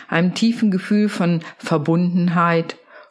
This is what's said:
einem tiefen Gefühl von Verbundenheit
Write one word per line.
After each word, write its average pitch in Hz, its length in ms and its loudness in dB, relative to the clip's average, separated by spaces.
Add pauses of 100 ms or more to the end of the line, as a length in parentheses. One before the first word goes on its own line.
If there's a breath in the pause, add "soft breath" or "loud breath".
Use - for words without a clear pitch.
einem 175 260 0
tiefen 226 360 0
Gefühl 208 380 0
von 175 340 -2 (160 loud breath)
Verbundenheit 170 1200 0 (320 loud breath)